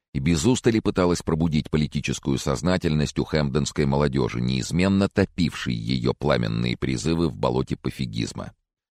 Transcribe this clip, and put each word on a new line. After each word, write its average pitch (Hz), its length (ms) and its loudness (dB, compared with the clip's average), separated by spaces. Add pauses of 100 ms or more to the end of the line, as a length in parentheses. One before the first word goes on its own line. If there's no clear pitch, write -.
(120)
и 71 80 -2
без 78 260 2
устали 120 320 4
пыталась 90 440 2
пробудить 78 480 0
политическую 71 680 -2
сознательность 76 800 0
у 69 60 0
хэмпденской 73 600 0
молодежи, 67 560 0
неизменно 87 680 2
топившей - 640 0
ее 60 400 -2
пламенные 60 640 0
призывы 78 520 0
в 55 80 -4
болоте 64 400 -2
пофигизма. 57 760 -6 (460)